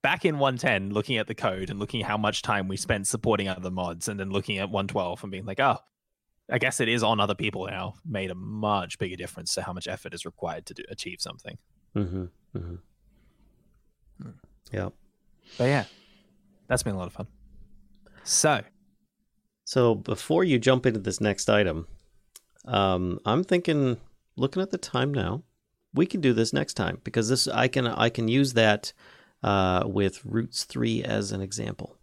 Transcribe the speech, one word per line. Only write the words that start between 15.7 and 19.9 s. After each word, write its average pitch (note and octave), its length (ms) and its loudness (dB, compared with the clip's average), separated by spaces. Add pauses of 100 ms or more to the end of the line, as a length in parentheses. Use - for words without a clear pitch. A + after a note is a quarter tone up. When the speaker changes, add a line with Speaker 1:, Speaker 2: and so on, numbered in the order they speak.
Speaker 1:
that's B2 140 0
been G#2 120 -4
a F#2+ 40 -4
lot F2+ 100 -6
of - 40 -14
fun. - 140 -10 (1000)
So. C#3 380 2 (1000)
Speaker 2:
So A#2+ 300 4